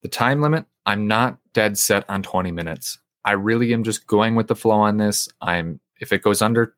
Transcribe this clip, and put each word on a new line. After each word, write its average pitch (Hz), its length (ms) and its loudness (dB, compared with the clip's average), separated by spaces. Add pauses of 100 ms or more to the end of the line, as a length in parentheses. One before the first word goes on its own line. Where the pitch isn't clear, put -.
The - 40 -6
time 131 300 0
limit, 151 280 0 (180)
I'm 104 220 -2
not 113 320 0 (140)
dead 107 260 0
set - 280 0
on 98 140 -4
twenty 92 300 -4
minutes. 82 480 -8 (240)
I 104 80 0
really 113 420 2
am 113 100 0
just 107 220 -4
going 113 300 2
with 113 100 2
the 113 100 -2
flow 110 200 0
on 107 220 2
this. 104 300 -2 (140)
I'm, 85 380 -4 (200)
if - 140 -4
it 98 80 0
goes - 220 2
under 117 340 0